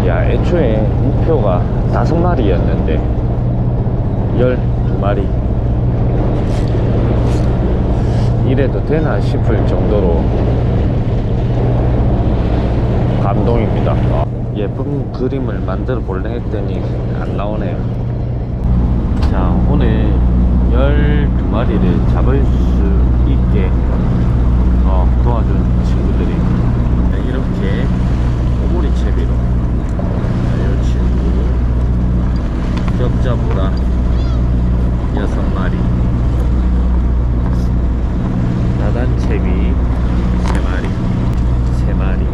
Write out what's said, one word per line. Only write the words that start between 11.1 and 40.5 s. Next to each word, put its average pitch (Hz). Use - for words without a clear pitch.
감동입니다. 104
아, -
예쁜 135
그림을 127
만들어 104
볼래 95
했더니 95
안 -
나오네요. 107
자, 180
오늘 185
열두 -
마리를 117
잡을 123
수 123
있게, -
어, 92
도와준 117
친구들이 -
이렇게 -
오모리 -
채비로, -
자, -
이 -
친구 -
겹잡으라 117
여섯 98
마리, 92
나단 123
채비 -
세 -